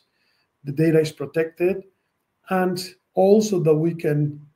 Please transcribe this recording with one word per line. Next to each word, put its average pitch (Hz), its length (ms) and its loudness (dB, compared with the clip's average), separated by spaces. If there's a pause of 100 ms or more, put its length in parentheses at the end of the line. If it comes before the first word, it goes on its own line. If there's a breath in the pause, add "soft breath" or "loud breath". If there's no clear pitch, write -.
(640)
the 143 80 -10
data 156 260 2
is 151 140 0
protected, 165 720 -4 (640)
and 185 340 -2 (300)
also 202 480 2
that 151 140 4
we 165 180 -2
can 147 520 -4 (100)